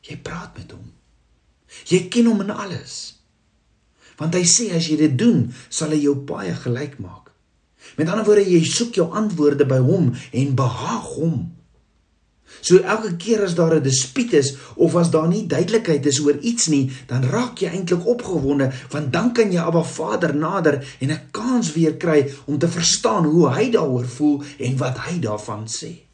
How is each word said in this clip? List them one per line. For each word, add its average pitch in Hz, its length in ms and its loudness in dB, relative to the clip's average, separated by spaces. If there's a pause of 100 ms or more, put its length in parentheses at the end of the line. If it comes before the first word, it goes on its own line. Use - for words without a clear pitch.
Jy - 160 -16
praat - 400 -14
met 87 140 -18
hom. 85 200 -20 (920)
Jy 175 220 0
ken 233 180 2
hom 208 160 2
in 202 80 -4
alles. - 720 -12 (960)
Want 165 160 -2
hy 180 100 2
sê 185 320 2
as 160 120 0
jy 151 100 0
dit 147 200 4
doen, 196 360 2 (160)
sal 156 200 -4
hy 151 120 0
jou 143 140 2
paaie 101 400 -6
gelyk 113 420 -6
maak. 95 340 -16 (640)
Met 160 140 0
ander 208 160 -2
woorde, 208 240 6
jy 170 160 6
soek - 300 -2
jou 180 180 0
antwoorde 147 520 2
by 131 120 2
hom 131 380 2 (160)
en 135 240 0
behaag 135 500 -4 (100)
hom. 143 420 -4 (1040)
So 175 180 6
elke 214 420 -2
keer 208 220 0
as 175 120 -2
daar 165 200 4
'n 147 80 2
dispuut 151 500 -2
is 139 220 2 (200)
of 170 200 2
as 170 160 2
daar 160 160 2
nie 208 200 0
duidelikheid 170 580 0
is 143 140 2
oor 143 200 2
iets - 280 -2
nie, 139 240 0 (140)
dan 131 180 -2
raak 233 360 -2
jy 170 100 -2
eintlik 175 360 -2
opgewonde, 143 680 0 (180)
want 143 240 -6
dan 233 200 0
kan 214 180 2
jy 175 80 0
Abba 165 240 0
Vader 170 520 -2
nader 156 640 0
en 135 120 -2
'n 156 100 -6 (100)
kans 220 420 -2
weer 160 220 2
kry 151 380 2 (120)
om 147 120 -2
te 170 100 2
verstaan 185 580 0
hoe 151 240 6
hy 214 220 0
daaroor 131 360 0
voel 147 360 0 (140)
en 135 200 -4
wat 131 200 -2
hy 175 220 -6
daarvan 107 480 -6
sê. - 240 -10 (220)